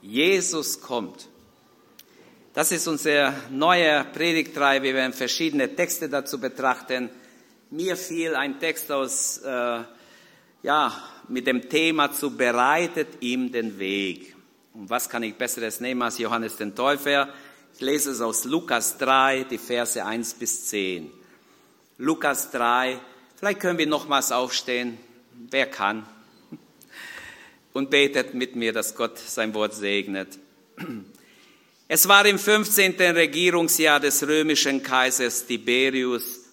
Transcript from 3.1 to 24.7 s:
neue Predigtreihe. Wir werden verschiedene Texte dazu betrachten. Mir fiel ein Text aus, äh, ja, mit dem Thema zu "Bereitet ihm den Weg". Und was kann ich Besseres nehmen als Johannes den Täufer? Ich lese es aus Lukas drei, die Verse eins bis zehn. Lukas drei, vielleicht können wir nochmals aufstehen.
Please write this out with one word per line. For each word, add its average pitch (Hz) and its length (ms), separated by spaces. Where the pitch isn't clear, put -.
neue 151 540
Predigtreihe. 143 760
Wir 131 120
werden 131 180
verschiedene 139 640
Texte 170 320
dazu 139 320
betrachten. 127 720
Mir 175 260
fiel 165 380
ein 139 240
Text 151 320
aus, 135 480
äh, 120 440
ja, 143 400
mit 123 180
dem 127 220
Thema 156 440
zu 135 220
"Bereitet 135 840
ihm 123 320
den 113 260
Weg". 98 560
Und 104 160
was 120 220
kann 117 120
ich 110 120
Besseres 117 460
nehmen 123 200
als 117 160
Johannes 113 400
den 104 180
Täufer? 143 540
Ich - 80
lese 139 300
es 117 100
aus 113 220
Lukas 135 520
drei, 131 480
die 127 140
Verse 120 440
eins 110 300
bis - 340
zehn. 92 440
Lukas 143 520
drei, 127 480
vielleicht 196 240
können 175 180
wir 160 80
nochmals 143 460
aufstehen. 123 680